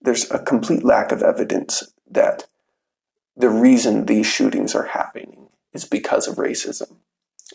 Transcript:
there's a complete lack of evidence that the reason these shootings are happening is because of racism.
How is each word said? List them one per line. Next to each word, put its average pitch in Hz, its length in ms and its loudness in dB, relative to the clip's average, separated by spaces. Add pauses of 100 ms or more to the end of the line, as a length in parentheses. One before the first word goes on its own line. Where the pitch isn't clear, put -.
there's - 300 -2
a 131 80 -2
complete - 440 -2
lack 117 280 2
of 110 100 -2
evidence - 720 -2 (160)
that - 380 0 (920)
the 123 120 4
reason 113 580 4
these 110 180 2
shootings - 480 0
are - 140 -2
happening - 640 -10 (220)
is - 140 -12
because - 420 -2
of - 100 -8
racism. - 580 -6 (600)